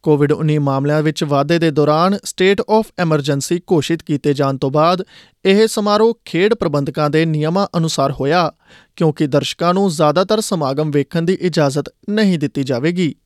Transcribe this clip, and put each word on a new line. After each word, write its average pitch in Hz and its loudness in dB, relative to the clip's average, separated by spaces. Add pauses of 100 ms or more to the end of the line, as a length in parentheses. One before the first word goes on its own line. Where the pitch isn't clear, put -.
ਕੋਵਿਡ 147 2
ਉੱਨੀ 151 0
ਮਾਮਲਿਆਂ 143 0
ਵਿੱਚ 151 -2
ਵਾਧੇ 147 0
ਦੇ 165 2
ਦੌਰਾਨ 151 2
state 190 0 (100)
of 220 0 (140)
emergency 151 -2 (140)
ਘੋਸ਼ਿਤ 165 0
ਕੀਤੇ 147 -2
ਜਾਣ 135 -2
ਤੋਂ 135 -4
ਬਾਅਦ 165 2 (420)
ਇਹ 202 4
ਸਮਾਰੋਹ 214 0
ਖੇਡ 196 0
ਪ੍ਰਬੰਧਕਾਂ 147 -2
ਦੇ 156 2
ਨਿਯਮਾਂ 160 -2 (100)
ਅਨੁਸਾਰ 147 0
ਹੋਇਆ, 151 0 (460)
ਕਿਉਂਕਿ 156 0
ਦਰਸ਼ਕਾਂ 147 0
ਨੂੰ 196 2
ਜ਼ਿਆਦਾਤਰ 170 0
ਸਮਾਗਮ 151 -2
ਵੇਖਣ 143 -2
ਦੀ 175 -2
ਇਜਾਜ਼ਤ 151 -2 (200)
ਨਹੀਂ 202 2
ਦਿੱਤੀ 143 -4
ਜਾਵੇਗੀ। 139 -2 (100)